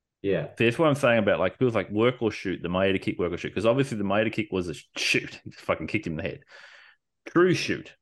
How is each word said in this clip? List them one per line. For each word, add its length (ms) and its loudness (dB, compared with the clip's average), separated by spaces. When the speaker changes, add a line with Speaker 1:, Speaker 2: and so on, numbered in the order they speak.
Speaker 1:
Yeah. 260 0
Speaker 2:
So 80 2
that's 140 2
what 100 4
I'm 60 2
saying 240 4
about, 200 4
like, 200 0
it 40 0
was 120 2
like 140 0
work 320 2
or 100 2
shoot, 300 -6
the 80 -6
Maeda 320 2
kick, 180 -4
work 140 -2
or 40 -4
shoot. 160 -8
'Cause 120 -2
obviously 320 2
the 80 -4
Maeda 260 2
kick 200 -4
was 180 -2
a 40 -6
sh-, 120 -16
shoot. 480 -2
He 60 -14
fucking 360 -4
kicked 200 -4
him 60 -4
in 40 -6
the 60 -6
head. 160 -8
True 260 4
shoot. 480 -4